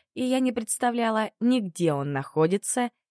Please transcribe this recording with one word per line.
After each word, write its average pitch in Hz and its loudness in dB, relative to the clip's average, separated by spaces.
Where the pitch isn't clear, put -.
и 247 -4
я 254 2
не 254 2
представляла, 226 -2
ни 247 4
где 165 0
он 143 -4
находится, 170 0